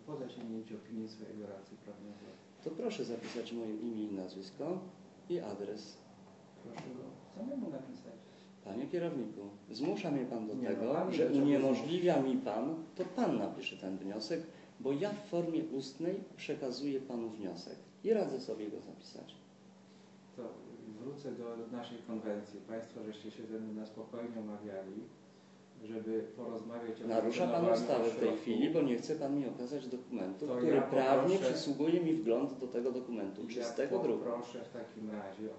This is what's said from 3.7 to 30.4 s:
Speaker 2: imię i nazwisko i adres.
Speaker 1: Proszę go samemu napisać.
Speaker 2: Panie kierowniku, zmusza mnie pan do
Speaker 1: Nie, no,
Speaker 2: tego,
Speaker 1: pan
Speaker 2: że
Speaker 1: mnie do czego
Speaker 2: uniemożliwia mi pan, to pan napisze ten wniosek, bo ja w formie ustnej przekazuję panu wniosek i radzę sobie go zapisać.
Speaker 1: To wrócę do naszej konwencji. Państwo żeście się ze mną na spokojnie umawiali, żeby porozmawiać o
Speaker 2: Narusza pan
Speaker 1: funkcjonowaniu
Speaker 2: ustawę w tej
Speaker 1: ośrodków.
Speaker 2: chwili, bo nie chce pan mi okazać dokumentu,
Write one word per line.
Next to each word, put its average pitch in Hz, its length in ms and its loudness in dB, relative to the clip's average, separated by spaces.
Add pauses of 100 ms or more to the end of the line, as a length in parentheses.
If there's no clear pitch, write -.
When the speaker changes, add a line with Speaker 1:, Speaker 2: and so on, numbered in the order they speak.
Speaker 2:
imię 110 280 -2
i 101 100 -4
nazwisko 95 640 -4 (520)
i 175 100 2
adres. 101 560 -6 (680)
Speaker 1:
Proszę - 240 -10
go - 160 -10 (360)
samemu 240 300 -2
napisać. 127 440 -8 (500)
Speaker 2:
Panie 110 220 -4
kierowniku, 143 540 -2 (300)
zmusza 160 400 0
mnie 135 140 2
pan 113 240 -2
do 104 60 -4
Speaker 1:
Nie, 123 80 -2
no, 117 120 0
Speaker 2:
tego, 113 200 2
Speaker 1:
pan 185 180 2
Speaker 2:
że 165 120 6
Speaker 1:
mnie - 40 4
do 143 60 4
czego 139 120 8
Speaker 2:
uniemożliwia 143 760 6
mi 131 140 4
pan, 120 380 0 (220)
to 185 80 0
pan 175 340 2
napisze 95 380 -2
ten 95 220 -4
wniosek, 104 440 -2 (380)
bo 131 120 2
ja 170 180 2
w - 180 -6
formie 165 360 2
ustnej 151 500 -2 (220)
przekazuję 135 640 -2
panu 117 300 -4
wniosek 95 460 -8 (280)
i 202 80 6
radzę 151 280 2
sobie 107 300 -4
go - 100 -8
zapisać. - 540 -16 (1000)
Speaker 1:
To - 60 -10 (580)
wrócę 139 320 -8
do 117 120 -8 (320)
naszej 120 220 -8
konwencji. 104 680 -4
Państwo 113 360 -8
żeście 107 260 -8
się 110 160 -10
ze 110 140 -4
mną 110 200 -6
na 107 60 -6
spokojnie 113 540 -8
umawiali, 101 600 -6 (840)
żeby 110 360 -2 (160)
porozmawiać 113 680 -6
o 113 40 -4
Speaker 2:
Narusza 113 400 4
pan 170 180 4
Speaker 1:
funkcjonowaniu 185 180 6
Speaker 2:
ustawę 123 220 4
w - 60 -
tej 110 80 -2
Speaker 1:
ośrodków. 117 220 4
Speaker 2:
chwili, 123 300 4
bo 160 120 6
nie 127 140 4
chce 151 200 0
pan 143 220 2
mi 139 100 2
okazać 127 400 -4
dokumentu, 123 580 -4